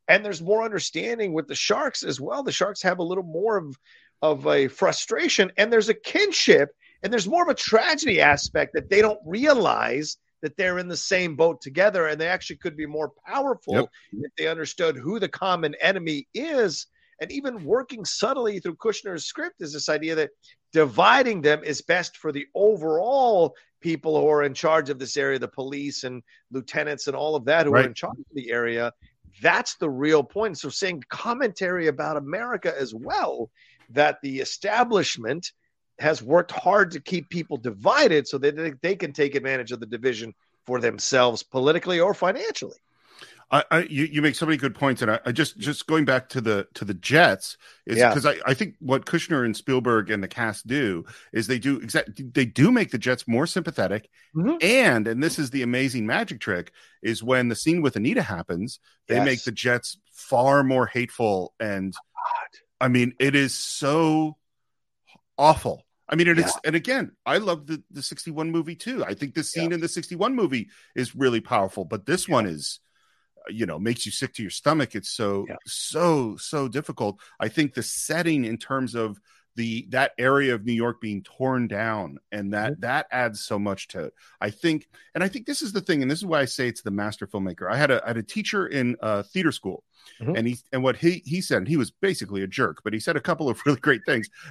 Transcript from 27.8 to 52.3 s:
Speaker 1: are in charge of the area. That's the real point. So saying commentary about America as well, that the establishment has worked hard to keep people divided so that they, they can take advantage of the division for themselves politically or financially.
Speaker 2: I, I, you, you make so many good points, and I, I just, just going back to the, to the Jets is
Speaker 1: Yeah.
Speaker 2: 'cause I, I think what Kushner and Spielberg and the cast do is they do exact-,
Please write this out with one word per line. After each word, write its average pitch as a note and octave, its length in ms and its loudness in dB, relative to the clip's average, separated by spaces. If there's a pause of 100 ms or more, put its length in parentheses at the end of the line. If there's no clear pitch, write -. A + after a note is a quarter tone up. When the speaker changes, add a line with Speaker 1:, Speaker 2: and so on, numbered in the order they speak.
Speaker 1:
are - 20 -12
in A#2 60 -12
charge C3 240 -10
of - 180 -18
the A#2+ 160 -8
area. A#2 400 0 (500)
That's F3 360 2
the E3 120 -2
real C#3+ 340 4
point. G3 340 -4
So - 120 -10
saying F3 380 -6
commentary F#3+ 800 -2
about D3+ 300 0
America F3+ 600 -4
as B2 160 -6
well, C3+ 560 -4 (420)
that D3 300 4
the C3+ 180 -6
establishment F3+ 1120 0 (480)
has D3 240 0
worked E3 280 2
hard F#3+ 400 2
to D#3+ 80 -10
keep D#3+ 300 -6
people D#3+ 280 -6
divided D3 720 2
so C#3 120 -6
that D3 160 0
they, D#3+ 260 -6
they F#3 140 -2
can D#3+ 180 -8
take C#3+ 220 0
advantage B2+ 360 -4
of A#2+ 80 -8
the A2+ 60 -12
division A#2 480 -4 (320)
for B2 160 -2
themselves A#2+ 600 2
politically E3 560 0
or F#3 160 4
financially. C4+ 640 -4 (720)
Speaker 2:
I, C#3+ 180 4
I, D#3+ 140 4
you, D#3 220 -2
you D3 180 -2
make D3 100 4
so D#3+ 140 -4
many D#3 100 2
good B2+ 160 -2
points, C3 300 0
and G#2+ 80 2
I, A2+ 160 0
I B2+ 40 0
just, C3+ 280 -2
just C#3 260 -6
going D#3 200 2
back B2+ 240 2
to C3 120 -4
the, G#2+ 320 0
to - 120 -10
the G2 100 -4
Jets A#2+ 600 4 (300)
is A2+ 140 2
Speaker 1:
Yeah. A#2+ 120 8
Speaker 2:
'cause C3+ 140 2
I, C#3 120 4 (100)
I C#3 80 4
think G3 240 -4
what B2+ 260 0
Kushner D#3+ 400 0
and A2 100 0
Spielberg A#2 540 0
and G#2 140 -2
the F#2+ 40 -6
cast A2+ 380 -4
do A2 400 -2 (260)
is A2+ 140 -2
they B2 140 -2
do C3+ 200 0
exact-, B2 540 -6